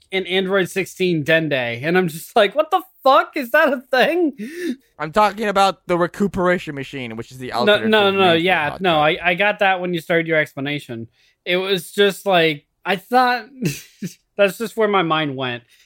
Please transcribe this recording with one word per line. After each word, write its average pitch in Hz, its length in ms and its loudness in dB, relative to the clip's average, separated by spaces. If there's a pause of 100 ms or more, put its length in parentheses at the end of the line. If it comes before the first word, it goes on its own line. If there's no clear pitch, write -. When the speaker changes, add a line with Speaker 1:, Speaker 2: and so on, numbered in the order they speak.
(120)
Speaker 1:
an 190 160 -4
Android 190 420 0
sixteen 180 540 -2
Dende, 135 580 0
and 170 160 0
I'm 185 120 2
just 160 260 -12
like, 208 180 4
"What - 160 -2
the 370 120 0 (200)
fuck? 302 360 4
Is 240 140 -6
that 302 220 4
a 262 80 -4
thing?" 285 560 0 (640)
Speaker 2:
I'm 156 120 -8
talking 214 360 0
about 196 400 0
the 175 100 0
recuperation 175 800 -2
machine, 127 400 -10
which 117 160 -12
is 131 80 -20
the 127 80 -10
Speaker 1:
No, 107 120 -4
Speaker 2:
alternate 208 300 2
Speaker 1:
no, 208 220 4
Speaker 2:
for 196 60 0
Speaker 1:
no, 185 160 4
Speaker 2:
the 165 80 2
Speaker 1:
yeah, 170 300 0
Speaker 2:
hot 135 100 -10
Speaker 1:
no, 185 140 2
Speaker 2:
dog. 151 80 4
Speaker 1:
I, 160 140 2 (140)
I - 40 0
got 202 240 0
that 190 220 2
when 180 120 -4
you 165 80 -6
started 165 260 -2
your 160 100 0
explanation. 139 720 -6 (380)
It 180 120 0
was 185 340 -4
just 202 340 0
like, 165 420 2 (180)
I 185 120 -2
thought, 247 500 0 (440)
<laughs> - 460 -14
that's 202 200 2
just 226 200 -8
where 220 120 2
my 196 140 0
mind 156 320 -2
went. 123 280 -6 (220)